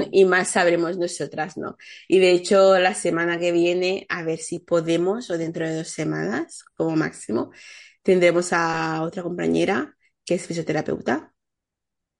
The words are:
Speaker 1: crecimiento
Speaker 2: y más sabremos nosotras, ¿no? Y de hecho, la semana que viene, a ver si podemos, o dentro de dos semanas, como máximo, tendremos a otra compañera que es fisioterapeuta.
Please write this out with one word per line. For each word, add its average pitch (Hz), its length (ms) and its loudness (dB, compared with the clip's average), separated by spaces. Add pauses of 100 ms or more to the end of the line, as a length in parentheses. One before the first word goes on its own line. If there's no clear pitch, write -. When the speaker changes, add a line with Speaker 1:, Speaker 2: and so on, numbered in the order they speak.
Speaker 1:
crecimiento - 40 -16
Speaker 2:
y 190 140 6
más 185 240 2
sabremos 175 480 0
nosotras, 170 640 -6
¿no? - 180 -10 (320)
Y 190 100 6
de 185 140 6
hecho, 190 460 6
la 185 160 2
semana 170 440 -2
que 175 140 0
viene, 175 560 0
a 175 140 -6
ver 160 160 -4
si - 220 -10
podemos, 170 720 0
o 175 60 -2
dentro 165 320 -6
de 160 80 -6
dos 160 120 -8
semanas, 160 760 -6 (120)
como 165 200 -2
máximo, 185 540 -4 (520)
tendremos 180 520 2
a 160 480 -2
otra 170 200 -6
compañera 175 720 -2 (300)
que 175 120 0
es 185 100 -10
fisioterapeuta. 165 880 -6 (840)